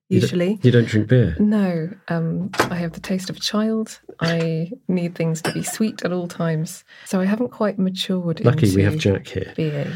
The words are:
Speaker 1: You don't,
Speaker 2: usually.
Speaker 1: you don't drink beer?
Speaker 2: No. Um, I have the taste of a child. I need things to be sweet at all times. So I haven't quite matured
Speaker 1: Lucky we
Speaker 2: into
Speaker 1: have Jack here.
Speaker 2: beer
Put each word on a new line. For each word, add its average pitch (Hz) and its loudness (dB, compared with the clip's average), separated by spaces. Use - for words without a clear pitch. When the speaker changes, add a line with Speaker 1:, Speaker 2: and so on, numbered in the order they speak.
Speaker 1:
You - 4
don't, 123 2
Speaker 2:
usually. 180 0
Speaker 1:
you 123 8
don't 117 6
drink 107 2
beer? 110 4
Speaker 2:
No. 190 2
Um, 170 -2
I 180 -4
have 170 -4
the - -16
taste 185 -4
of 160 -10
a - -16
child. 220 -2
I 165 -2
need 175 -2
things 160 -2
to - -2
be 165 -4
sweet - -4
at 175 -2
all 180 -4
times. 165 -4
So 190 -2
I 185 0
haven't 226 0
quite 202 -2
matured 185 -2
Speaker 1:
Lucky 120 6
we 98 6
Speaker 2:
into 104 4
Speaker 1:
have 101 0
Jack - 2
here. - -6
Speaker 2:
beer 147 -4